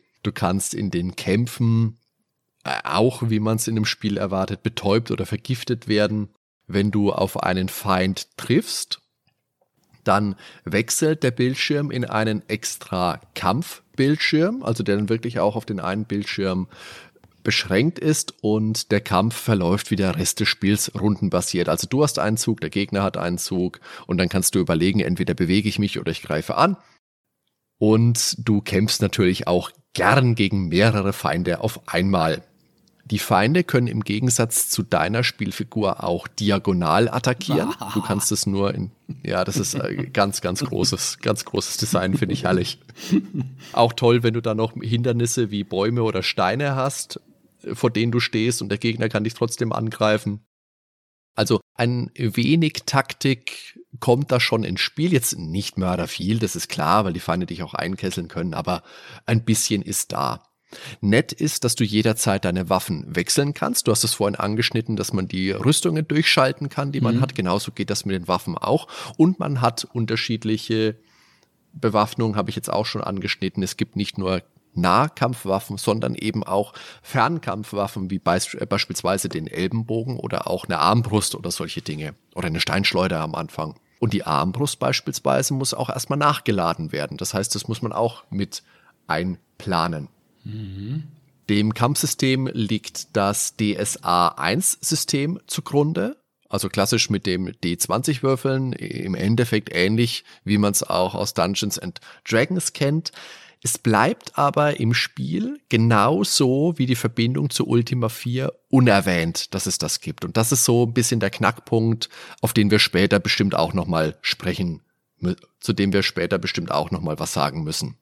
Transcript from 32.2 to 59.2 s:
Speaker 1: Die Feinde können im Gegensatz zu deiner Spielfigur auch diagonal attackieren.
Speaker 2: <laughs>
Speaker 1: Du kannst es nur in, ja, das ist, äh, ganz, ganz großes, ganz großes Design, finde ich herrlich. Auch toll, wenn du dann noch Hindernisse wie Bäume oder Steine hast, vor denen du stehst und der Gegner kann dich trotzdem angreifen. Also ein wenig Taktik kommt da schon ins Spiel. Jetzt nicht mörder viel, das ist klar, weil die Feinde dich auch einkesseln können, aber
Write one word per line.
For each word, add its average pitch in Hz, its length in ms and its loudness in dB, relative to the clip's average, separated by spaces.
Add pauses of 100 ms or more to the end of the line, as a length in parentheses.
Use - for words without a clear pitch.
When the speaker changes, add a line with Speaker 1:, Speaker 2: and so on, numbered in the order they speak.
Speaker 1:
Die 107 80 0
Feinde 120 460 4
können 120 220 2
im 113 180 -2
Gegensatz 117 640 0
zu - 140 0
deiner 95 420 0
Spielfigur 101 800 -2
auch 87 240 -2
diagonal 98 800 2
attackieren. 117 640 0 (100)
Speaker 2:
<laughs> 98 120 -10
Speaker 1:
Du 104 80 0
kannst - 300 -2
es - 140 -2
nur 98 280 0
in, 98 160 -6 (340)
ja, 92 200 0
das 101 120 -2
ist, 104 180 -2
äh, - 380 -4
ganz, 98 300 0
ganz 90 200 -2
großes, - 580 -2
ganz - 260 -2
großes - 320 -4
Design, 95 400 0
finde 92 160 0
ich - 100 -4
herrlich. 90 340 0 (960)
Auch 120 220 4
toll, 120 280 4
wenn 113 120 2
du 117 80 -2
dann 110 160 -2
noch 113 160 -2
Hindernisse 117 760 0
wie 101 140 -2
Bäume 110 380 0
oder 98 200 0
Steine 127 540 0
hast, - 440 -4 (520)
vor 117 180 0
denen 117 220 2
du 120 80 2
stehst 117 400 0
und 98 80 -6
der 101 100 0
Gegner 117 300 -2
kann 107 160 0
dich 113 100 -2
trotzdem 117 380 -2
angreifen. 107 680 0 (920)
Also 107 260 2 (140)
ein 120 400 -2
wenig 135 680 2
Taktik - 920 -2 (220)
kommt 131 300 2
da 123 80 4
schon 113 260 0
ins 92 180 -4
Spiel. 170 300 -2
Jetzt - 260 0
nicht 87 400 -6
mörder 90 300 -2
viel, 104 300 -2
das 110 180 -2
ist - 120 -8
klar, 107 380 2
weil 87 80 -2
die 90 60 -6
Feinde 87 260 -2
dich 85 160 -10
auch 78 100 -8
einkesseln 90 560 -4
können, 85 240 -6
aber 82 300 -4 (420)